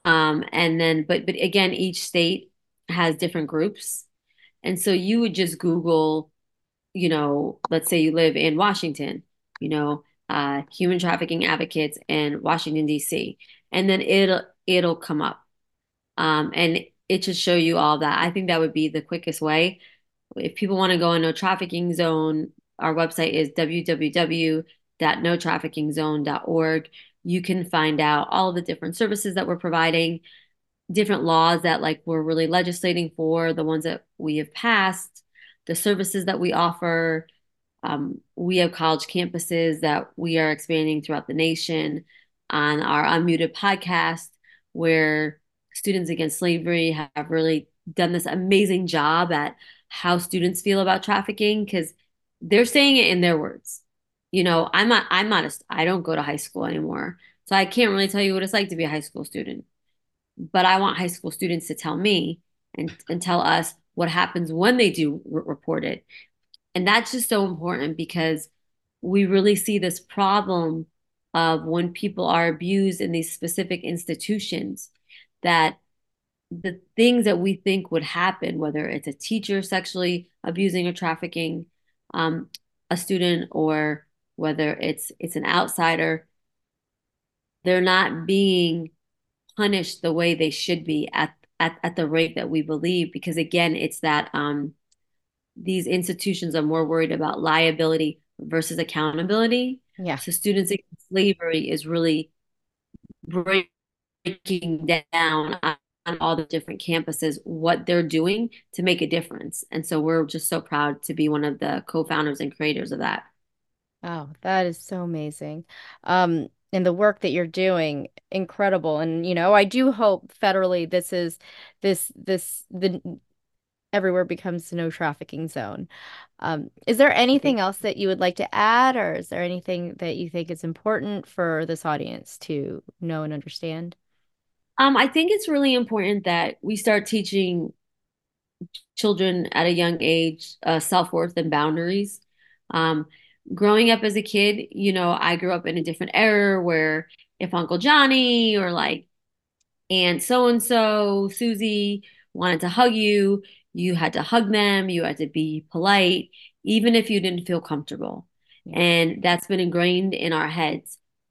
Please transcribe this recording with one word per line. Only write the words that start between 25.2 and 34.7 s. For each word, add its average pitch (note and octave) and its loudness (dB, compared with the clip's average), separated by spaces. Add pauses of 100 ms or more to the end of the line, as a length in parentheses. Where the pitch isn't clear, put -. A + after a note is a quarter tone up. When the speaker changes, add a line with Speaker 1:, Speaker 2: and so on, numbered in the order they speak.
Speaker 1:
no E3+ 2
trafficking D#3+ -4
zone D3+ -2
dot C#3+ -4
org. D#3+ 0 (340)
You F3+ -2
can F#3 -2
find D#3 0
out D3+ 2
all F#3 0
the F3 -2
different E3+ -8
services G3+ -2
that F#3 0
we're F3 -2
providing, E3 0 (720)
different G3 2
laws E3 4
that, E3+ 2
like, D#3 -2
we're D#3+ -2
really D#3+ 0
legislating F3 0
for, E3 0
the D#3 -2
ones D#3 -2
that E3 -6 (140)
we D3+ -4
have D3+ -6
passed, G3 -2 (420)